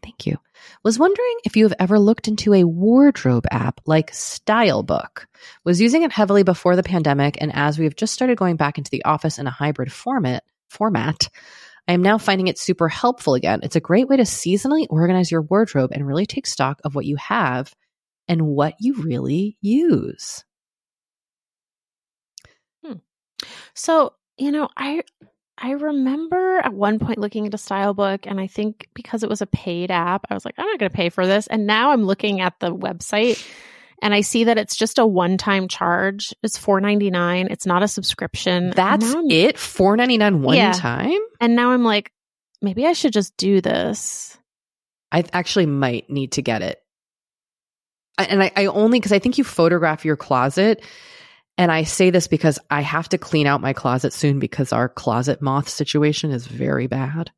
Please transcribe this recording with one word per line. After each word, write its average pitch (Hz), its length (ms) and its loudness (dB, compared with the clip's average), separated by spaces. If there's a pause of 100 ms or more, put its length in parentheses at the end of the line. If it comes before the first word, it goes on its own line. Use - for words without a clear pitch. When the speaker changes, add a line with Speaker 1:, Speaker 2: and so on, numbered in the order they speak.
Speaker 1:
Thank - 240 -16
you. - 120 -4 (460)
"Was 220 140 0
wondering 403 380 2 (100)
if - 100 -2
you 214 100 6
have 202 140 4
ever 185 200 4
looked 208 280 2
into 214 280 2
a 190 80 8
wardrobe 180 880 4
app - 340 -2
like 156 280 2
Stylebook. - 1120 -2 (380)
Was 175 160 2
using 240 220 4
it 311 100 0
heavily 202 320 4
before 180 320 2
the 180 80 2
pandemic, 147 560 0
and 156 140 -4
as 147 240 0
we 160 80 0
have 147 100 0
just - 200 -4
started 254 220 0
going 180 180 0
back 147 240 -2
into 139 120 -10
the - 140 -4
office 156 340 0
in 143 80 -6
a 127 40 -6
hybrid 139 400 -4
format, 170 520 -4 (260)
format, 165 600 -2 (580)
I 175 60 2
am 180 100 4
now 208 140 4
finding 190 300 0
it - 120 -4
super 170 300 0
helpful 190 440 0
again. 110 300 0
It's - 140 -2
a 156 40 0
great 226 280 2
way 269 80 4
to 254 60 6
seasonally 262 680 0
organize 175 420 2
your 165 100 0
wardrobe 151 520 0
and 143 120 -4
really 147 200 -2
take - 200 -8
stock 135 380 -4
of 143 100 -6
what 139 120 -4
you 143 100 -4
have 139 580 -2 (540)
and 165 180 0
what 147 340 0
you 247 220 -2
really 160 600 -4
use." 240 840 -2 (2500)
Speaker 2:
Hmm. 262 120 -16 (760)
So, 320 400 0 (240)
you 285 140 -2
know, 294 240 -2
I, 285 280 -6 (540)
I 247 140 -6
remember 302 880 -2
at 233 140 -6
one 202 260 0
point 226 200 -4
looking 208 260 -6
into 208 120 -8
Stylebook, 196 680 -4
and 196 140 -6
I 190 80 -6
think 214 460 -8
because 226 300 -8
it 214 60 -4
was 214 120 -4
a 202 60 -6
paid 175 440 -6
app, 180 380 -2
I - 40 -6
was 196 120 -10
like, - 120 -14
"I'm 320 100 -6
not 415 120 -4
gonna 202 100 -2
pay 175 200 -2
for 185 160 -2
this." 196 220 0
And 214 180 -2
now 220 260 2
I'm 240 120 2
looking 196 380 -2
at 180 180 -4
the 175 160 -4
website, 190 680 -2 (580)
and 208 120 0
I 208 80 4
see 226 240 0
that 226 120 4
it's 208 180 -4
just - 240 -2
a 233 60 6
one-time 190 600 0
charge. 190 680 -2 (100)
It's 220 140 -4
four 196 240 2
ninety-nine. 185 680 0
It's - 160 -10
not 180 180 2
a 208 40 2
subscription. 180 760 -4
And 180 80 -4
Speaker 1:
That's 202 400 2
Speaker 2:
now 320 60 -2
I'm 320 120 0
Speaker 1:
it? 165 260 4
Four 196 400 2
ninety-nine 214 460 2
one 131 140 4
Speaker 2:
Yeah. 202 160 4
Speaker 1:
time? 180 460 -2 (220)
Speaker 2:
And 233 140 4
now 240 160 2
I'm 247 120 2
like, 214 280 0 (500)
"Maybe 202 240 -2
I 339 80 2
should 285 200 -2
just 202 240 -2
do 196 240 2
this." - 760 -4 (720)
Speaker 1:
I 170 120 0 (100)
actually 180 340 0
might 139 420 -2
need 139 240 -4
to 147 80 -4
get 110 200 -2
it. - 180 -6 (1400)
I, 190 80 0
and 196 180 2
I, 180 140 0
I 202 80 2
only, 220 340 2
'cause 208 140 0
I 202 60 6
think 247 180 -2
you 277 60 2
photograph 165 640 0
your 151 120 0
closet. 143 680 0 (760)
And 175 120 4
I 160 120 2
say 180 280 2
this 175 160 2
because 156 320 2 (100)
I 147 120 0
have 151 280 -4
to 185 80 0
clean 151 300 0
out 143 140 2
my 135 120 -2
closet 127 400 -2
soon 143 240 0
because - 340 -4
our 117 160 0
closet 123 540 -2
moth 139 280 -2
situation 151 600 -2
is 123 160 -6
very 131 400 -4
bad. 135 520 -6